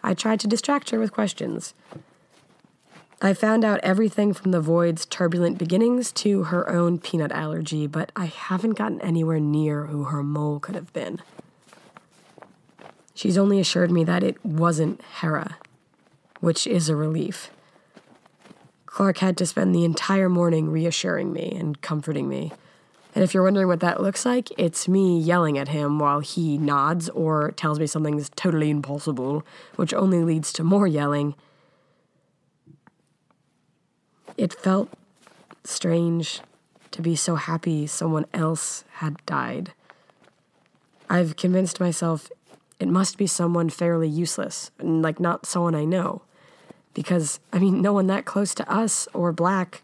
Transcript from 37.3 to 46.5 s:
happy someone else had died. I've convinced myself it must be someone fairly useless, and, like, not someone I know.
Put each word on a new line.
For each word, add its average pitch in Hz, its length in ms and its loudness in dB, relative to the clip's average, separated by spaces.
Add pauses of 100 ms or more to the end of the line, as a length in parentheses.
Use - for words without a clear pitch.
happy 156 540 -2
someone 160 440 -2
else 160 520 -4 (140)
had 151 280 -6
died. 135 460 -6 (1400)
I've 175 240 2
convinced 185 460 0
myself 165 500 -2 (480)
it 156 80 -2
must 185 320 2
be 202 80 2
someone 170 420 0
fairly 165 400 0
useless, - 720 -4
and, 160 240 0
like, 160 160 0
not 170 260 -2
someone 170 300 0
I 151 100 0
know. 175 380 -2 (720)